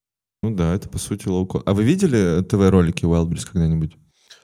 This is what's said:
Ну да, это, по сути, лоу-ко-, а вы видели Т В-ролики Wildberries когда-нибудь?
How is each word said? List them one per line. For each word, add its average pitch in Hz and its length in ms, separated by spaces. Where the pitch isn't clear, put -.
Ну 113 100
да, 85 200
это, - 140
по 87 100
сути, - 280
лоу-ко-, 92 400
а 95 80
вы 104 80
видели 113 600
Т 104 140
В-ролики 92 480
Wildberries 85 480
когда-нибудь? 80 440